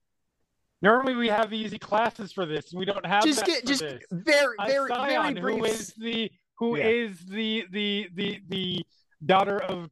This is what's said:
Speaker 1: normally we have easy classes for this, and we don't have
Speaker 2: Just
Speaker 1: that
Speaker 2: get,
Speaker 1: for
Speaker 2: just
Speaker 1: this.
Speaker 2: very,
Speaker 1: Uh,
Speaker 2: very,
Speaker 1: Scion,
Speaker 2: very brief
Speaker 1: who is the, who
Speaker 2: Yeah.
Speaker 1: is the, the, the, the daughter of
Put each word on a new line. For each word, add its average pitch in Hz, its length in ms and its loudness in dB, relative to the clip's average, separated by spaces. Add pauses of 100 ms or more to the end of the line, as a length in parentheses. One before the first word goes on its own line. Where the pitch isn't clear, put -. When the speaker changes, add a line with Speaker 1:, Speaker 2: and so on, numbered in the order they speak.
(800)
Speaker 1:
normally 254 340 6
we 240 140 0
have 214 240 0
easy 214 260 -6
classes 214 520 -2
for 190 140 -4
this, 151 260 -6
and 180 80 -8
we 185 60 -4
don't 196 200 -4
have 202 180 4
Speaker 2:
Just 294 160 2
Speaker 1:
that 208 80 0
Speaker 2:
get, 311 140 2
Speaker 1:
for 240 60 -6
Speaker 2:
just 269 140 0
Speaker 1:
this. 139 180 -6 (120)
Speaker 2:
very, 254 480 2
Speaker 1:
Uh, 202 80 -4
Speaker 2:
very, 269 220 0
Speaker 1:
Scion, 269 460 0
Speaker 2:
very - 60 -6
brief 247 180 -2
Speaker 1:
who 226 60 0
is 226 320 -4
the, 226 340 -4 (260)
who 233 200 0
Speaker 2:
Yeah. 147 100 2
Speaker 1:
is 220 380 0
the, 220 460 -4
the, 202 420 -2
the, 202 340 -6
the 180 380 -4 (400)
daughter 196 380 4
of 180 280 -6